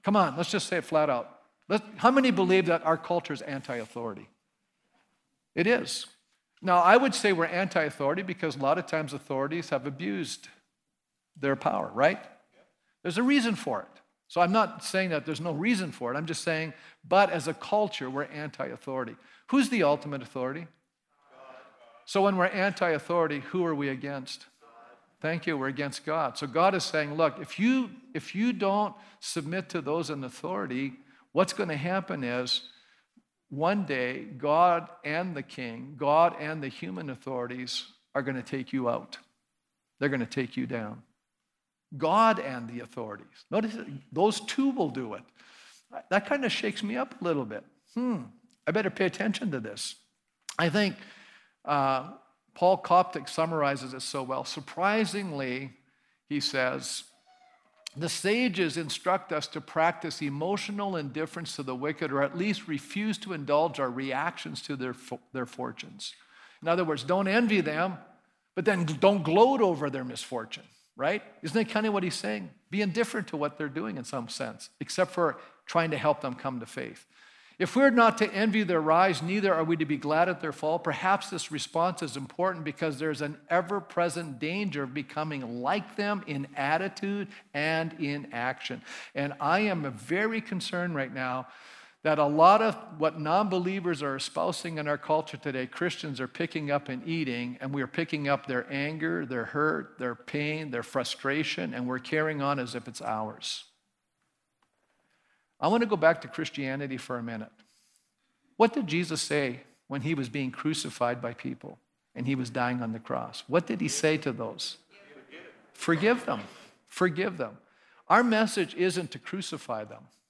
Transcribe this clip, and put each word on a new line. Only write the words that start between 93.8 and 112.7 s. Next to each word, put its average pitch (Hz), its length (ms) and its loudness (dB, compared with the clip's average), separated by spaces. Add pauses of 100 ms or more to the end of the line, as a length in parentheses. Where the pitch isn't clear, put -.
are 135 100 -2
espousing 165 640 -4
in 151 80 -4
our 147 100 0
culture 156 400 0
today, 131 300 -4
Christians 151 540 -4
are 123 80 -4
picking 160 420 -4
up 143 180 0
and 127 200 -8
eating, 123 520 -4
and 135 140 -4
we 139 80 -2
are 127 60 -4
picking 156 400 -2
up 139 180 2
their 127 260 -2
anger, 156 540 -4
their 120 200 -4
hurt, 151 520 -2
their 123 160 -4
pain, 151 560 -6
their 120 140 -4
frustration, - 920 -2
and 123 140 -4
we're 127 100 -4
carrying 156 420 -2
on 139 200 0
as 123 160 -6
if 113 100 -8
it's 113 160 -14
ours. 110 600 -6 (2000)
I 143 60 2
want 220 140 4
to 233 80 2
go 208 80 2
back 160 240 6
to - 80 -12
Christianity 139 680 -4
for 123 220 -6
a 117 40 -6
minute. 113 280 -8 (1080)
What 220 160 6
did 254 140 -2
Jesus 160 340 0
say 135 440 -2 (240)
when 135 140 -4
he 156 120 0
was 135 140 -2
being 127 240 -4
crucified 123 680 -2
by 120 140 -6
people - 460 -10 (340)
and 123 140 -4
he 135 80 2
was 127 120 -4
dying 123 320 -2